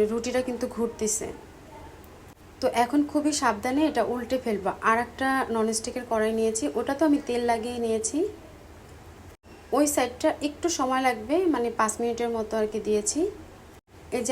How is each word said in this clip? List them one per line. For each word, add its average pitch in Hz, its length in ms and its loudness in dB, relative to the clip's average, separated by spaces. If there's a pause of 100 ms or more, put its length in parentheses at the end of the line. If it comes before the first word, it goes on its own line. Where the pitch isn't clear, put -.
(120)
রুটিটা 247 360 0
কিন্তু 247 180 -4 (100)
ঘুরতেছে। 220 520 -2 (1300)
তো 262 60 2 (160)
এখন 262 160 2 (120)
খুবই 294 200 2 (100)
সাবধানে 254 480 0
এটা 233 140 2 (100)
উল্টে 247 320 -2
ফেলবো। 202 260 0 (180)
আর 226 160 6
একটা 262 220 -4 (280)
ননস্টিকের 226 560 -2
কড়াই 220 280 2
নিয়েছি, 220 240 0 (160)
ওটা 240 200 -2
তো 320 100 4
আমি 285 180 6
তেল 240 140 0 (100)
লাগিয়ে 233 340 -2
নিয়েছি। 220 320 0 (1600)
ওই 294 160 6
সাইডটা 247 360 2 (180)
একটু 294 200 -2 (100)
সময় 262 300 2
লাগবে, 233 280 0 (180)
মানে 240 140 0 (120)
পাঁচ 220 220 2
মিনিটের 233 360 0
মতো 214 220 -4
আর 214 120 2
কি 220 160 -4
দিয়েছি। 214 320 0 (960)
এই 247 80 -2
যে 262 60 0